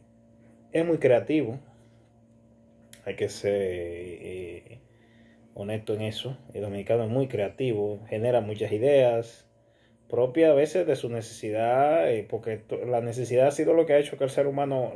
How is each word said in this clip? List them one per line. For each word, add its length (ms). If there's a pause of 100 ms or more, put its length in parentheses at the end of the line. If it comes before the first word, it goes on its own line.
(720)
es 140
muy 120
creativo. 600 (1500)
Hay 120
que 120
ser, 240
eh, 1300 (760)
honesto 400
en 80
eso. 340 (180)
El 80
dominicano 400
es 80
muy 160
creativo, 800
genera 340
muchas 300
ideas 760 (600)
propias 420
a 40
veces 320
de 80
su 140
necesidad, 1000
eh, 200
porque 300
to-, 260
la 160
necesidad 480
ha 20
sido 240
lo 100
que 100
ha 40
hecho 180
que 80
el 60
ser 160
humano 500